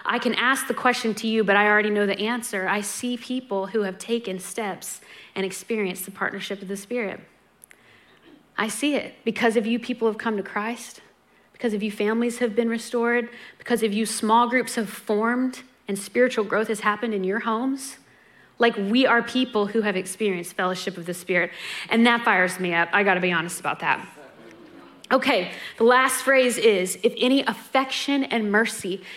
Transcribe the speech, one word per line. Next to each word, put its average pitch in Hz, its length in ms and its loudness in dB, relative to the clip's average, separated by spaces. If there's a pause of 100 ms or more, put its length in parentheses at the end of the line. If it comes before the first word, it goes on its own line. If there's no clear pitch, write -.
I 233 140 -2
can 240 160 0
ask 262 320 2
the 240 60 -2
question 233 420 0
to 226 120 -6
you, 220 160 2
but 196 120 4
I 208 120 6
already 208 220 4
know 208 160 2
the 196 140 0
answer. 214 480 -4
I 202 140 0
see 247 360 -6
people 240 500 -4
who 214 140 -2
have 190 160 -4
taken 226 420 -4
steps - 640 -8 (340)
and 190 100 -2
experienced 190 600 -4
the 202 60 -12
partnership 196 500 -6
of 190 60 -10
the 196 80 -6
Spirit. 208 460 -6 (1400)
I 214 100 -2
see 285 280 -2
it. - 280 -6
Because 226 320 0
of 226 100 2
you, 226 140 0
people 233 280 -2
have 214 100 0
come 220 200 -4
to 190 60 -4
Christ. 220 560 -8 (540)
Because 233 200 -2
of 202 80 -2
you, 214 100 -2
families 226 480 0
have 226 160 0
been 233 120 2
restored. 233 600 0 (280)
Because 233 260 0
of 214 100 0
you, 220 120 0
small 226 440 4
groups 247 260 0
have 214 140 -2
formed 240 720 -2 (240)
and 196 100 -2
spiritual 240 460 2
growth 196 240 0
has 214 140 -4
happened 214 320 0
in 196 100 0
your 190 160 0
homes. 233 580 -4 (600)
Like, 233 200 4
we 214 280 2
are 233 160 4
people 233 460 0
who 220 140 0
have 208 140 -2
experienced 185 580 -4
fellowship 185 440 -4
of 170 80 -10
the 175 80 -6
Spirit. 175 380 -2 (380)
And 233 160 6
that 233 180 4
fires 185 360 2
me 180 140 0
up. 170 200 2
I 202 100 4
gotta 185 180 4
be 180 100 2
honest 170 280 -2
about - 200 -4
that. 151 280 -2 (1040)
Okay, 233 400 2 (260)
the - 60 2
last 254 400 6
phrase 262 340 4
is, 185 460 4
"If 226 140 2
any 262 240 4
affection 269 840 0
and 220 260 -2
mercy." 202 540 0 (140)